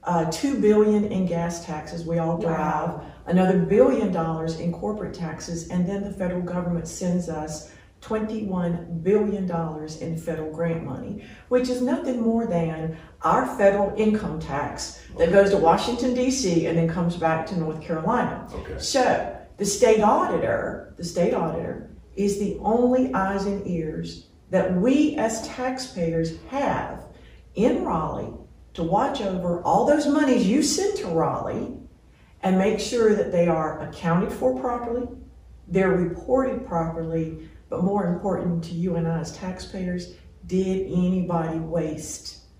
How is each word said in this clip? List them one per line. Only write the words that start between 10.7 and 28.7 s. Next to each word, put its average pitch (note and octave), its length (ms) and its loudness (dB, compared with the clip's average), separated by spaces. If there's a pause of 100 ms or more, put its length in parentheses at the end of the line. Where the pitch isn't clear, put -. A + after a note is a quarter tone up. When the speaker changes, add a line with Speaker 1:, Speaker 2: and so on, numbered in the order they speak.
Speaker 1:
money, C3+ 400 -10 (240)
which B3+ 220 2
is B3 100 -2
nothing B3+ 400 0
more A3+ 260 2
than E3 500 -2 (260)
our B3 240 2 (100)
federal G3 400 4
income G#3 420 0
tax - 600 -6 (160)
that E3 120 4
Speaker 3:
Okay. F3 40 2
Speaker 1:
goes G3 180 8
to E3 60 4
Washington, A#3 560 2
D B3+ 180 2
C, E3 360 2
and E3 100 0
then E3 100 4
comes E3+ 300 0
back D#3+ 300 0
to F#3 120 -4
North D#3 220 -4
Carolina. F3+ 720 -2
Speaker 3:
Okay. - 260 -10
Speaker 1:
So - 560 0 (220)
the G3+ 80 -2
state G#3+ 380 6
auditor, - 960 2
the F3+ 60 -10
state F3+ 280 2
auditor - 580 -4 (240)
is G3 240 0
the G3+ 220 -2
only B3 540 2
eyes G3 320 0
and G3 200 -4
ears E3 600 -6 (240)
that F3 260 2
we C4 400 4
as A3+ 320 -2
taxpayers E3+ 880 -4 (160)
have - 540 -4 (500)
in B3 300 2
Raleigh E3 500 -4 (400)